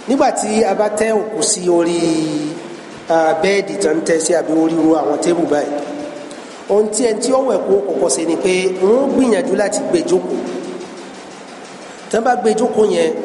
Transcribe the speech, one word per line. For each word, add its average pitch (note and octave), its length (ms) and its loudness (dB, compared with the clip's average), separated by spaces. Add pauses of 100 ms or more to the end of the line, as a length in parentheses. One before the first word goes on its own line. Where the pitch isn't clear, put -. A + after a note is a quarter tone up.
Nígbà C4+ 260 4
tí G#3 280 -4
a G3 160 2
bá G#3+ 140 0
tẹ́ A3 240 0
òkú - 280 -2
sí - 260 0
orí, E3+ 340 2 (1040)
ah, D#3+ 300 2
bẹ́ẹ̀dì G3 400 0
tó - 160 0
ń D#3+ 100 2
tẹ́ E3 200 2
sí F3 140 0
àbí D3+ 180 0
orí D#3+ 220 2
irú D#3+ 180 4
àwọn D3 260 2
tébù E3+ 240 2
báyìí, C#3+ 300 0 (920)
ohun G#3+ 240 2
tí A3 160 -2
ẹni A3 160 2
tí B3+ 120 0
ó C4 60 4
wẹ̀ B3 200 0
kú - 140 0
ó G3+ 120 4
kọ́kọ́ F3 260 0
ṣe E3 140 -2
ni D#3+ 120 0
pé F#3 160 0 (260)
wọ́n A#3 300 4
gbìyànjú G3 480 2
láti G3+ 240 0
gbé F3+ 200 0
jókòó. F3+ 360 0 (1700)
Tí - 120 -2
wọ́n A#3 80 0
bá B3 100 2
gbé A3+ 180 2
jókòó A3 340 2
yẹn E3+ 240 2 (140)